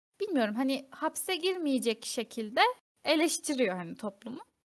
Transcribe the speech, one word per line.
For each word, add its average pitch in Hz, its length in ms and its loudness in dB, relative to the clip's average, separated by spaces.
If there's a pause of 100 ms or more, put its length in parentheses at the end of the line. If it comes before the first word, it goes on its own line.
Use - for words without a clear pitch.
(200)
Bilmiyorum, 254 360 0
hani 269 360 0
hapse 320 440 -2
girmeyecek 285 680 0
şekilde 226 560 -4 (440)
eleştiriyor 294 720 2
hani 170 200 -4
toplumu. 226 440 -8 (360)